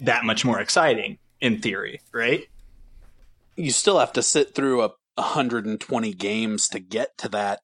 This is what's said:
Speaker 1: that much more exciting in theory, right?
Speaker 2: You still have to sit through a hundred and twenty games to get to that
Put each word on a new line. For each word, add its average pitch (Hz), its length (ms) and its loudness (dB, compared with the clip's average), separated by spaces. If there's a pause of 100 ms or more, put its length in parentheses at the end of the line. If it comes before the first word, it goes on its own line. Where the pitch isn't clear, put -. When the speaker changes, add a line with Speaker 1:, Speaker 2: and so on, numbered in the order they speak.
Speaker 1:
that 117 240 2
much 110 200 0
more 117 140 2
exciting 110 600 2 (220)
in 113 200 0
theory, 104 400 -4 (120)
right? 120 360 -2 (1080)
Speaker 2:
You 160 160 -4
still 180 300 4
have - 140 2
to 123 80 0
sit - 320 2
through 131 280 2
a 107 80 2 (280)
hundred 120 480 -2
and 107 120 -4
twenty 113 360 -4
games 104 540 -2
to 104 120 -8
get 98 380 -6
to - 100 -6
that 104 360 -4